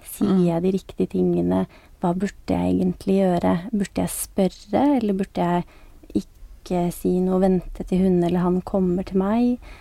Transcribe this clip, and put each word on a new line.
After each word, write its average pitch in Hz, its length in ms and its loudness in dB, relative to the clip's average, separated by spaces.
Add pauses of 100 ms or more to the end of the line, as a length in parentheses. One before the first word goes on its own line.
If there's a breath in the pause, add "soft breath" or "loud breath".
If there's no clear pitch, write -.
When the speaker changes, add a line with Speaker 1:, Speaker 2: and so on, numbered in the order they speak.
Speaker 1:
Sier - 240 -4
Speaker 2:
Mm. 190 160 4
Speaker 1:
jeg 170 180 0
de 185 100 0
riktige 185 380 -4
tingene? 180 560 0 (360 loud breath)
Hva 175 120 0
burde 190 180 -4 (160)
jeg 180 320 0
egentlig 190 400 0
gjøre? 185 500 0
Burde 202 240 -4
jeg 180 140 -2
spørre, 214 880 0
eller 208 160 0
burde 190 220 -4
jeg 175 280 0 (500 soft breath)
ikke - 800 -4
si 180 280 0
noe, 185 200 2
vente 190 460 0
til 185 120 0
hun 185 240 4
eller 170 180 0
han 180 220 0
kommer 185 420 0
til 190 140 -4
meg? 233 400 0 (220 loud breath)